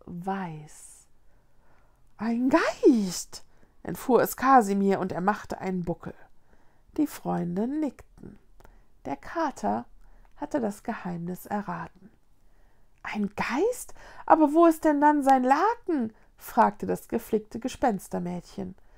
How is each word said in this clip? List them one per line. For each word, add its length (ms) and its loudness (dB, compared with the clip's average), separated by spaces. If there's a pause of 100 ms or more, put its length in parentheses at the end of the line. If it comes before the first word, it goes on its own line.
weiß." 1000 -12 (1120)
"Ein 340 -2
Geist", 920 2 (400)
entfuhr 380 2
es 160 -2
Kasimir, 640 4
und 100 -4
er 80 -6
machte 400 -4
einen 240 -6
Buckel. 300 -8 (840)
Die 100 0
Freunde 600 -4
nickten. 720 -8 (680)
Der 120 -6
Kater 680 -4 (500)
hatte 240 -4
das 220 -6
Geheimnis 640 -8
erraten. 640 -10 (920)
"Ein 320 -4
Geist? 580 -2 (320)
Aber 280 6
wo 120 8
ist 180 4
denn 160 2
dann 240 4
sein 200 4
Laken?", 680 0 (260)
fragte 500 0
das 200 -4
geflickte 520 -4
Gespenstermädchen. 1160 -6 (220)